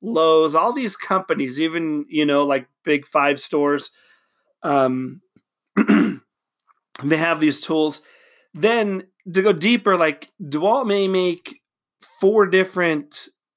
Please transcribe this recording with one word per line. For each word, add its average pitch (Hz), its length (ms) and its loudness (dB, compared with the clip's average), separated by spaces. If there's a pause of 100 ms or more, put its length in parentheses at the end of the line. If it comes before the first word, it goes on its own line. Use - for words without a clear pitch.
Lowe's, 160 540 2
all 185 180 2
these 247 220 -4
companies, 143 640 -4
even, 160 500 -4
you 151 160 0
know, 143 200 2
like, 139 240 -2 (160)
big 147 240 -2
five 143 320 0
stores, 143 500 -2 (720)
um, 131 580 -2 (280)
<clears throat> - 280 -14
they - 1400 -2
have 160 240 0
these 151 180 2
tools. 156 440 -2 (520)
Then 202 480 0 (320)
to 190 80 0
go 208 100 4
deeper, 196 440 2
like, 156 340 -2 (100)
DeWalt 190 460 0
may 202 220 0
make 180 520 -4 (600)
four 202 260 4
different 175 800 -2 (280)